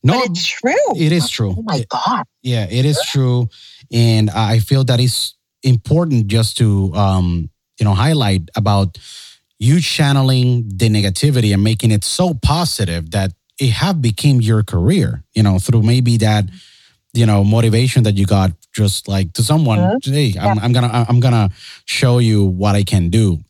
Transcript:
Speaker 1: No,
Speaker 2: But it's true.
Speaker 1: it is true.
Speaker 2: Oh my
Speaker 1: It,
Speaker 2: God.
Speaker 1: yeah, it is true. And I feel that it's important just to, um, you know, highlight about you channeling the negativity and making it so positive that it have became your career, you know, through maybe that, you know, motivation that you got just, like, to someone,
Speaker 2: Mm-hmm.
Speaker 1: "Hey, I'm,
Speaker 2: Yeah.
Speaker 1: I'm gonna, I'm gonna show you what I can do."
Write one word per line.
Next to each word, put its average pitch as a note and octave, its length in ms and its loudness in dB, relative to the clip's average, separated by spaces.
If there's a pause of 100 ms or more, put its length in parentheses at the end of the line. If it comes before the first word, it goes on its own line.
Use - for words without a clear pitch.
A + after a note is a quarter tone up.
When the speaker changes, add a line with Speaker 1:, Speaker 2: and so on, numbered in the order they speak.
Speaker 1:
No, F#3 180 2
Speaker 2:
But A#3+ 100 -2
it's E3+ 160 -8
true. G#4+ 500 -2
Speaker 1:
it D#3 140 0
is E3+ 180 0
true. G2+ 300 -4
Speaker 2:
Oh - 40 -8
my G#3+ 160 -4
Speaker 1:
It, A#2+ 100 -8
Speaker 2:
God. - 360 -4 (180)
Speaker 1:
yeah, A#2 280 -4
it B2 140 0
is D3 180 0
true. B2 460 -2 (420)
And A2+ 400 2
I A2 300 0
feel C3+ 240 0
that B2 160 0
it's - 340 -4 (300)
important C3 640 0
just A2 300 -2
to, G2 360 0
um, F2+ 560 0 (280)
you A2 60 -2
know, G2+ 100 2
highlight G#2 600 0
about G2+ 440 0 (600)
you C#3 220 2
channeling C3 880 0
the G2 200 0
negativity G#2+ 640 0
and G2 120 2
making A2+ 260 0
it G2+ 140 0
so F3+ 300 -2
positive F#2+ 760 -2
that F#2+ 220 -4 (260)
it C3+ 120 0
have E3+ 300 -2
became B2 400 0
your A2 220 2
career, G2+ 640 0 (100)
you A2 80 2
know, F#2+ 160 2
through A2 240 0
maybe A#2+ 360 2
that, G#2+ 260 2 (680)
you A#2 140 2
know, G#2 160 4
motivation A#2 600 2
that G#2 120 0
you G2 100 0
got F#2+ 260 2 (200)
just, - 360 -2
like, F#2+ 240 -4
to - 100 -4
someone, C#3 380 2
Speaker 2:
Mm-hmm. G#3+ 320 0
Speaker 1:
"Hey, C#3 260 0
I'm, G2+ 180 0
Speaker 2:
Yeah. G#2 80 -2
Speaker 1:
I'm A#2+ 80 0
gonna, A#2+ 360 0
I'm B2 120 2
gonna A#2 300 2 (360)
show B2 320 0
you A2 260 2
what G2 320 0
I G2+ 80 0
can F2+ 260 0
do." F#2+ 400 2